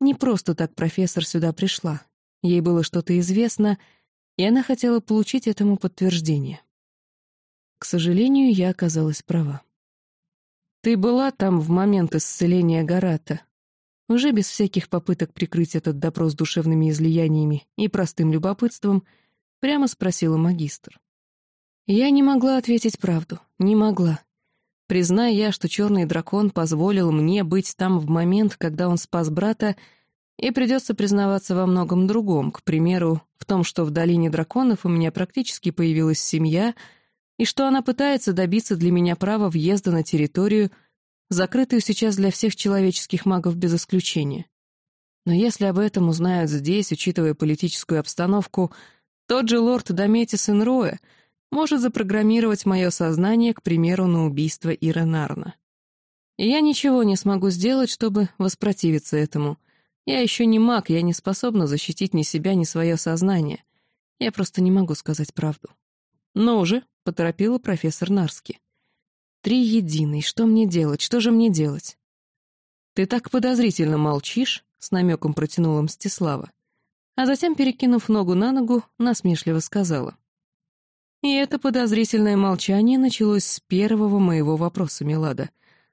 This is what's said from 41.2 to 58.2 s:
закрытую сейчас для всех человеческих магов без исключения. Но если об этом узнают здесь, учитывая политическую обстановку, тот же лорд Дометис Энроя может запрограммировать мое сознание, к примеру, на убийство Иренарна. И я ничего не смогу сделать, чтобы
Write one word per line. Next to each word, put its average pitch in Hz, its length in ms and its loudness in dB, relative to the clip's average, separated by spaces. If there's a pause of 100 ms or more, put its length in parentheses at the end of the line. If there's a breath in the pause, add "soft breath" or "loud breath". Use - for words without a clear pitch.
закрытую 226 500 0
сейчас 214 360 0
для 196 160 2
всех - 240 -2
человеческих 196 720 -2
магов 175 300 0
без 170 180 0
исключения. 170 720 -2 (760)
Но 170 80 0
если 208 340 2
об 185 120 0
этом 202 300 2
узнают 165 420 0
здесь, 160 400 -2
учитывая 160 440 -2
политическую 156 640 -2
обстановку, 185 720 -2 (560 loud breath)
тот 247 200 0
же 233 120 2
лорд 240 320 0
Дометис 214 560 0
Энроя 220 520 0 (500 soft breath)
может 294 300 0
запрограммировать 214 840 0
мое 185 240 2
сознание, 196 640 0
к - 80 -20
примеру, 175 440 0
на 165 200 2
убийство 156 440 -4
Иренарна. 160 840 -2 (800)
И 208 120 0
я 294 120 2
ничего 269 420 2
не 202 140 4
смогу 196 340 0
сделать, 240 380 0
чтобы 208 480 -2